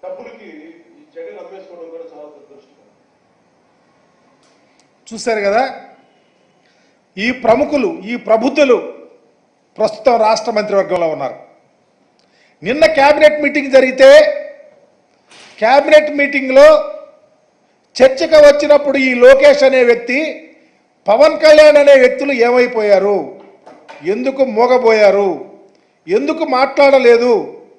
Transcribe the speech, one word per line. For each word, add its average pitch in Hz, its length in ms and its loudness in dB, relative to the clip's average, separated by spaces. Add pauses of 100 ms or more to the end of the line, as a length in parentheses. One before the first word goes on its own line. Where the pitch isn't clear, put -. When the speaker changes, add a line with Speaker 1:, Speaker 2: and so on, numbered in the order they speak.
Speaker 1:
డబ్బులకి 214 460 -20 (500)
ఈ - 40 -20 (120)
జగన్ 165 240 -20
అమ్మేసుకోవడం 170 500 -20
కూడా 165 140 -20
చాలా 160 200 -20
దురదృష్టకరం. 143 640 -20 (2250)
Speaker 2:
చూశారు 220 280 -8
కదా, 214 440 -4 (1300)
ఈ 226 140 -6
ప్రముఖులు, 247 720 -4
ఈ 233 100 -10
ప్రబుద్ధులు 240 760 -2 (840)
ప్రస్తుతం 220 400 -4
రాష్ట్ర 220 340 -2
మంత్రివర్గంలో 185 560 -4
ఉన్నారు. 139 280 -10 (1300)
నిన్న 277 220 -2
క్యాబినెట్ 302 560 0
మీటింగ్ 285 300 -6
జరిగితే, 262 380 4 (1500)
క్యాబినెట్ 294 540 2
మీటింగ్లో 285 840 0 (1040)
చర్చకు 302 340 0
వచ్చినప్పుడు 294 600 2
ఈ 262 160 -2
లోకేష్ 269 500 4
అనే 262 200 2
వ్యక్తి, 247 680 -4 (560)
పవన్ 302 320 2
కళ్యాణ్ 302 380 4
అనే 285 160 4
వ్యక్తులు 269 400 0
ఏమైపోయారు, 214 1080 -2 (680)
ఎందుకు 254 400 -4
మోగబోయారు, 214 1120 0 (500)
ఎందుకు 285 380 -4
మాట్లాడలేదు? 247 1160 0 (180)